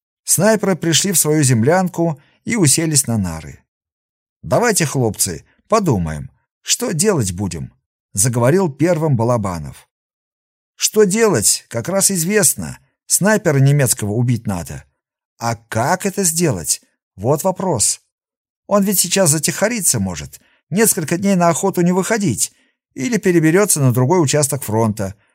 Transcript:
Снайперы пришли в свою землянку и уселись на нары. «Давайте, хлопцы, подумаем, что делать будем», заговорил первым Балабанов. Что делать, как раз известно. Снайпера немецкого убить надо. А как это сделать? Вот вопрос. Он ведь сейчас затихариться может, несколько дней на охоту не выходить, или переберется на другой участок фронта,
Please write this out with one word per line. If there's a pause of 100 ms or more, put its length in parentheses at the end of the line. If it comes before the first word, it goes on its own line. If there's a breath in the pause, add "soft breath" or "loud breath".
(240)
Снайперы
пришли
в
свою
землянку (240 soft breath)
и
уселись
на
нары. (800)
«Давайте,
хлопцы, (240)
подумаем, (320)
что
делать
будем», (400)
заговорил
первым
Балабанов. (840)
Что
делать,
как
раз
известно. (280)
Снайпера
немецкого
убить
надо. (540)
А
как
это
сделать? (320)
Вот
вопрос. (640)
Он
ведь
сейчас
затихариться
может, (300)
несколько
дней
на
охоту
не
выходить, (420)
или
переберется
на
другой
участок
фронта, (200)